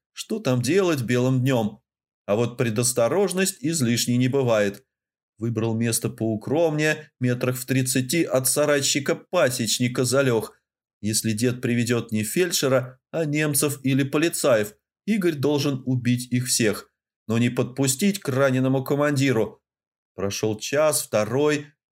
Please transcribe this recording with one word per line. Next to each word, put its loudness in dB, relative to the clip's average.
Что -8
там 0
делать 2
белым 2
днём? 0
А 2
вот -2
предосторожность 0
излишней 0
не 4
бывает. 2
Выбрал -2
место -2
поукромнее, -2
метрах -2
в -10
тридцати 0
от 0
сарайчика 0
пасечника 0
залёг. 0
Если -2
дед -2
приведёт 0
не -2
фельдшера, 0
а -4
немцев 0
или 2
полицаев, 2
Игорь 0
должен 0
убить 0
их 0
всех, 0
но 0
не 2
подпустить 0
к -6
раненому 0
командиру. 0
Прошёл -4
час, 0
второй, 0